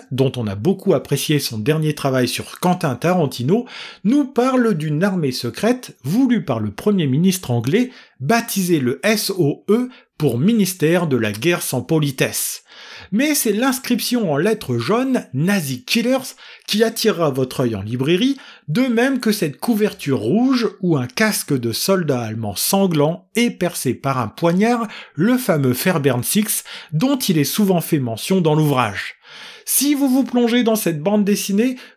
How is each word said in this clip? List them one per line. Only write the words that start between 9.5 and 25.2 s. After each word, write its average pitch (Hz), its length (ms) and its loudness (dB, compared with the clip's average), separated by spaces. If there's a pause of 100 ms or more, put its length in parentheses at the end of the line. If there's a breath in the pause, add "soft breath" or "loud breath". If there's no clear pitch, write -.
E 247 200 2 (300 loud breath)
pour 120 200 0
Ministère 180 720 2
de 131 80 2
la 107 160 0
Guerre 160 280 -2
sans 127 220 -4
Politesse. 143 800 -2 (500 loud breath)
Mais 285 220 0
c'est 240 180 0
l'inscription 240 800 0
en 139 60 0
lettres 180 400 0
jaunes, 240 560 0
Nazi 147 500 -2
Killers, 254 500 -2 (320 loud breath)
qui 208 160 0
attirera 202 480 0
votre 131 300 -2
œil 120 160 0
en 95 60 -6
librairie, 160 560 0 (300 loud breath)
de 170 140 0
même 254 380 2
que 220 120 0
cette 170 260 -2
couverture 202 600 0
rouge 226 500 2 (120)
où 175 160 2
un 127 100 0
casque 190 500 -2
de 117 160 -2
soldat 147 500 0
allemand 110 340 -6
sanglant 175 800 0
est 233 140 2
percé 170 420 -4
par 135 260 -2
un 117 100 -2
poignard, 208 600 0 (260 loud breath)
le 220 220 2